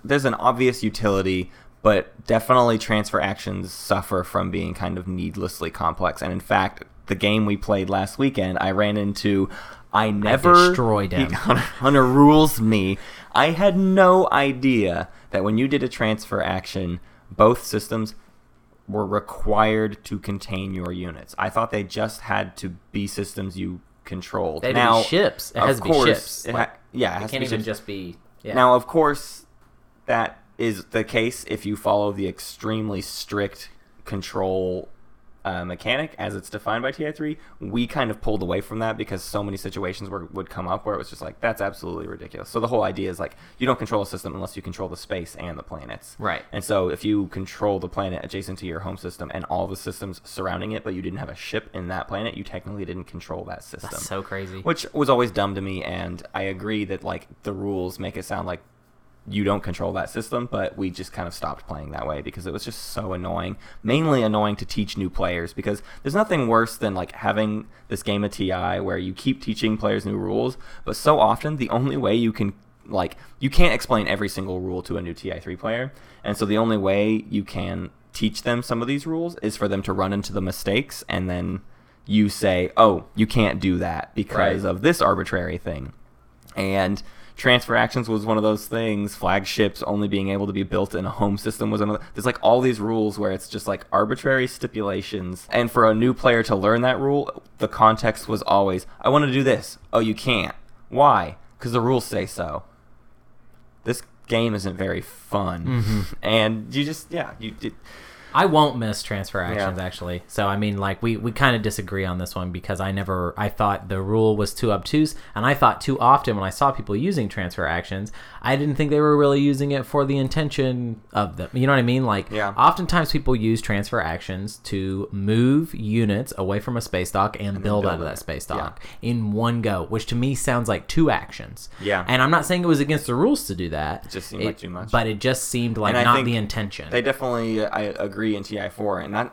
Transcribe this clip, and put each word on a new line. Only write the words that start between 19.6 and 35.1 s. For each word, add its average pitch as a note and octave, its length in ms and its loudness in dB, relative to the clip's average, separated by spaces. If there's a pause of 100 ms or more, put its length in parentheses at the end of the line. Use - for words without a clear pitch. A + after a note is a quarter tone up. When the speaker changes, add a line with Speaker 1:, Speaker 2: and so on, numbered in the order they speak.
Speaker 1:
to G#2 120 -6
contain F#2+ 560 -6
your F2+ 180 -6
units. F2+ 460 -10
I G2+ 120 -2
thought A#2 200 -2
they G#2 140 -2
just A2 380 -6
had G2+ 360 -4
to F#2+ 120 -8 (220)
be G2+ 160 -2
systems F#2+ 500 -8
you F2+ 240 -6 (220)
controlled. F2+ 600 -6
Speaker 2:
They B2 60 0
had C3 40 0
to A#2+ 60 2
be A#2+ 60 4
Speaker 1:
Now, A2+ 180 6
Speaker 2:
ships. - 480 0
It - 60 -8
Speaker 1:
of A2 100 4
Speaker 2:
has C3+ 100 4
to G#2 60 -6
be - 80 2
Speaker 1:
course, C#3 160 6
Speaker 2:
ships. - 400 0
Speaker 1:
it A#2 80 -2
Speaker 2:
Like, A2+ 140 0
Speaker 1:
ha-, - 80 -20 (140)
yeah, A2+ 220 0
it F2 40 -6
Speaker 2:
it G2 40 -6
Speaker 1:
has A2 100 -6
Speaker 2:
can't - 0 -
Speaker 1:
to C3+ 80 -4
be C3 60 -2
Speaker 2:
even A#2 140 -2
Speaker 1:
ships. G#2+ 60 -8
Speaker 2:
just G#2+ 200 -6
be. F#2 320 -10 (240)
Yeah. G#2 140 -8
Speaker 1:
Now, B2+ 180 8
of B2 140 4
course, D3+ 580 2 (600)
that A#2 320 0 (180)
is A2 280 -2
the A2 180 -2
case A#2 440 -2
if G#2+ 180 -4
you G#2 100 -2
follow G#2 360 0
the G2 160 -4
extremely G#2+ 720 -6
strict - 680 -6 (360)
control, F#2+ 800 -4 (560)